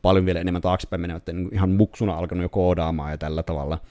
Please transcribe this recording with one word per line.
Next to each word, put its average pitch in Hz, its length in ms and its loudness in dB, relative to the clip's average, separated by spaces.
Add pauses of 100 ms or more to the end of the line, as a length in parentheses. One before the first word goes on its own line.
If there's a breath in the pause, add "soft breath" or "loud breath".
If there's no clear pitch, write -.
paljon 95 240 6
vielä 90 140 2
enemmän 87 220 0
taaksepäin 92 400 -2
menevä, 85 160 -6
että - 160 -10
niinku 90 220 -6
ihan 95 140 2
muksuna 101 480 2
alkanut 87 240 -4
jo 90 80 -2
koodaamaan 82 640 0
ja 76 60 -6
tällä 78 260 -4
tavalla. 73 360 -4 (120)